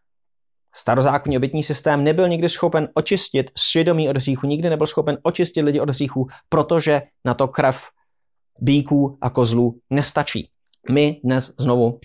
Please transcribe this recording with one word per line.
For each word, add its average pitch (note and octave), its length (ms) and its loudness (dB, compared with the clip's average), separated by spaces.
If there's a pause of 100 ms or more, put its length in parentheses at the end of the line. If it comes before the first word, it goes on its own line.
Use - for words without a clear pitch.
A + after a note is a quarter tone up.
(760)
starozákonní C3+ 640 0
obětní C#3 260 -2
systém C#3+ 400 0
nebyl D#3+ 240 2
nikdy E3+ 220 0
schopen D#3+ 440 -2
očistit C#3 640 -2
svědomí D#3+ 520 2
od C#3 80 -2
hříchu, C3+ 300 -2
nikdy D#3 220 -2
nebyl D#3 180 0
schopen D3+ 360 -2
očistit E3+ 380 0
lidi D3 180 2
od D3 100 0
hříchu, C3 380 -4 (220)
protože D3+ 520 2 (240)
na B2 80 0
to C3+ 140 0
krev C3+ 360 0 (800)
bíků C#3 600 2
a B2+ 80 -2
kozlů A#2+ 500 2 (100)
nestačí. C#3+ 600 -2 (420)
My D3 320 2
dnes B2+ 360 -2
znovu B2 460 0